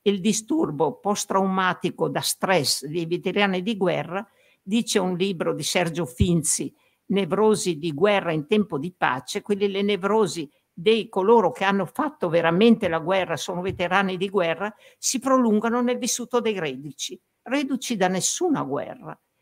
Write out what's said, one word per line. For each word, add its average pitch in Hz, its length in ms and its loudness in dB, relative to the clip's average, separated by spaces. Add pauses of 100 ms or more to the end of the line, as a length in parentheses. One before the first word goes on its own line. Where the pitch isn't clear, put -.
Il 202 180 2
disturbo 160 800 0
post-traumatico 190 1080 0
da 143 120 -2
stress 165 640 0
dei 160 220 -4
veterani 185 560 0
di 220 120 -2
guerra, 175 520 -2 (340)
dice 220 380 0
un 185 160 0
libro 170 380 -2
di 151 100 -6
Sergio 170 420 0
Finzi, - 680 0 (340)
Nevrosi 190 680 0
di 160 140 -4
guerra 175 400 2
in 156 160 -2
tempo 202 320 0
di 170 120 -6
pace, 139 520 -4
quindi 202 240 0
le 196 160 -2
nevrosi 196 680 0 (280)
dei 208 300 2
coloro 202 440 4
che - 120 -6
hanno 196 220 2
fatto 285 420 -4
veramente 170 640 4
la 165 100 0
guerra, 165 380 0
sono 180 240 -6
veterani 185 560 0
di 185 100 -2
guerra, 185 460 -2 (240)
si - 220 -4
prolungano 233 640 2
nel 247 160 0
vissuto 240 440 -2
dei 214 180 -2
reduci, 147 600 -8 (240)
reduci 269 520 -4
da 185 140 2
nessuna 190 540 0
guerra, 143 540 -8 (240)